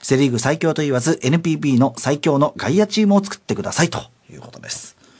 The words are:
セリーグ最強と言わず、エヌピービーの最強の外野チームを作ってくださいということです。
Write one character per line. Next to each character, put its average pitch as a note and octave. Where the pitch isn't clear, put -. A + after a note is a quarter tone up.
セ C3
リ C#3
ー B2
グ A#2
最 D3+
強 D#3+
と D#3
言 C#3+
わ B2
ず、 D3+
エ B2+
ヌ E3
ピ E3
ー D3
ビ C#3
ー A#2
の C3+
最 D3
強 D3
の D3
外 B2+
野 G#3
チ G#3+
ー G3+
ム G3+
を G3
作 G3
っ -
て -
く F#2+
だ F#2+
さ E3+
い E3+
と G#2+
い D#2
う C2
こ -
と -
で -
す。 -